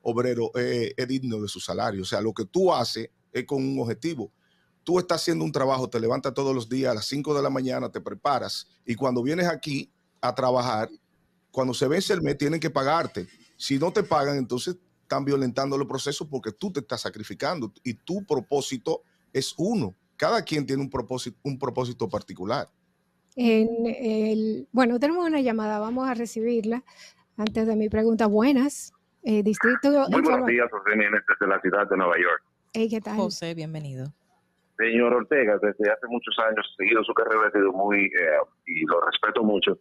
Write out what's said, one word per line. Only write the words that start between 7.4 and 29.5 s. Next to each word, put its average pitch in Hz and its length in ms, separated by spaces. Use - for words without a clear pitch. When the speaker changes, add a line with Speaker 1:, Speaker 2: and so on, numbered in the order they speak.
Speaker 1:
la 139 80
mañana, 131 400
te - 120
preparas, 101 680
y 117 100
cuando 123 280
vienes 170 240
aquí 147 420
a 123 160
trabajar, 123 540
cuando 131 220
se 135 140
vence 185 260
el 175 80
mes, 147 160
tienen 147 220
que 156 100
pagarte. 135 580
Si 139 220
no 170 140
te 208 100
pagan, 143 340
entonces 127 380
están 139 200
violentando 139 540
los 139 100
procesos 147 420
porque 117 220
tú 196 220
te 143 80
estás 120 200
sacrificando 110 680
y 120 100
tu 196 320
propósito 139 760
es 131 260
uno. 165 380
Cada 190 260
quien 147 240
tiene 135 160
un 135 60
propósito, 127 540
un 139 140
propósito 123 500
particular. 98 600
Speaker 2:
En 226 320
el, 220 840
bueno, 240 280
tenemos 330 260
una 311 160
llamada, 220 380
vamos 247 280
a 254 60
recibirla. 226 680
Antes 220 280
de 220 100
mi 214 140
pregunta, 220 380
buenas. 254 680
Eh, 214 180
Distrito 226 480